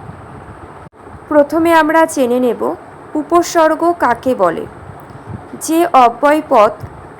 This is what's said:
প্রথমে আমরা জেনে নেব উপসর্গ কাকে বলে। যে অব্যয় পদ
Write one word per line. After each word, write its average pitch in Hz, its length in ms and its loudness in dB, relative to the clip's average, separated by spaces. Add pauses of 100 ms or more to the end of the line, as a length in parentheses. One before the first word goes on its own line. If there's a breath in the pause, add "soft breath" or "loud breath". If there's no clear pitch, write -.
(1300)
প্রথমে 311 460 2
আমরা 320 320 4
জেনে 254 340 -2
নেব 247 360 -2 (380)
উপসর্গ 330 880 0
কাকে 247 360 -2
বলে। 170 300 -2 (960)
যে 320 240 0
অব্যয় 285 640 2
পদ 226 220 4 (480)